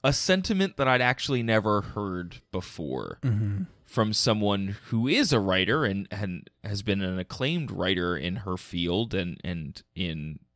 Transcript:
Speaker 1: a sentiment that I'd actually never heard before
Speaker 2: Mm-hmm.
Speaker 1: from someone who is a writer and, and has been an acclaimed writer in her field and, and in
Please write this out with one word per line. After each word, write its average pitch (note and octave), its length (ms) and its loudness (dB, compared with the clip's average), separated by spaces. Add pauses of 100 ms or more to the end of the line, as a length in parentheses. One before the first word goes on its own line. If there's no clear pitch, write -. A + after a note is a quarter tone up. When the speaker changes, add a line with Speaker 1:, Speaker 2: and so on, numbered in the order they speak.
Speaker 1:
a C#3 100 6
sentiment F#3+ 640 2
that C#3 100 2
I'd B2+ 140 6
actually B2+ 400 2
never G#2+ 400 4
heard F2+ 540 -6 (160)
before C2 720 -6
Speaker 2:
Mm-hmm. G#2+ 400 0 (220)
Speaker 1:
from G#2+ 280 0
someone G2+ 640 0 (120)
who A#2 180 0
is F3+ 260 4
a A#2 60 6
writer G2 440 2
and, G2 280 -2
and G2 360 -6 (160)
has G#2 200 -4
been G2 180 0
an F#2 160 -2
acclaimed C#3 540 -4
writer F2+ 440 0
in F2 220 -4
her F#2+ 180 -4
field F2+ 600 -2
and, F2+ 280 -4
and E2 380 -8 (140)
in D#2+ 420 -6 (180)